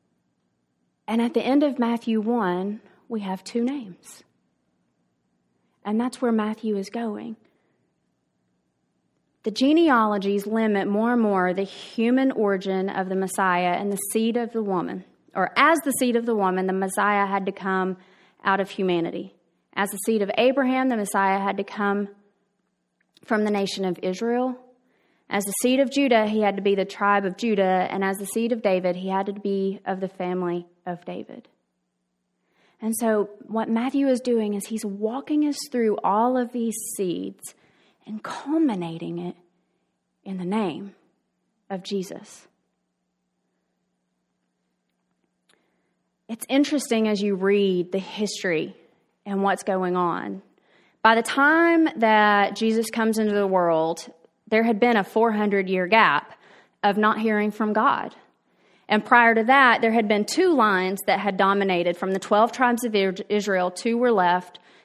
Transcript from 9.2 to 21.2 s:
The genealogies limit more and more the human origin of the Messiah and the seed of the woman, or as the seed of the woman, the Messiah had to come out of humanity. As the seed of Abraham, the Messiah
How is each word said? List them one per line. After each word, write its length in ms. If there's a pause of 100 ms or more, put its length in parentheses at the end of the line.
The 60
genealogies 960
limit 400
more 280
and 80
more 320
the 80
human 720
origin 580
of 180
the 60
Messiah 640
and 120
the 60 (160)
seed 240
of 160
the 100
woman, 420 (300)
or 220
as 220
the 140
seed 220
of 120
the 80
woman, 320
the 80
Messiah 500
had 220
to 60
come 440 (480)
out 160
of 80
humanity. 680 (400)
As 140
the 160
seed 160
of 160
Abraham, 540
the 80
Messiah 400